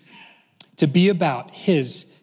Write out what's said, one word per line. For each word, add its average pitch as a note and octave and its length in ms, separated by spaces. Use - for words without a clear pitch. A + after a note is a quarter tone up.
to D#3 100
be F3 220
about D#3+ 420
his C#3 540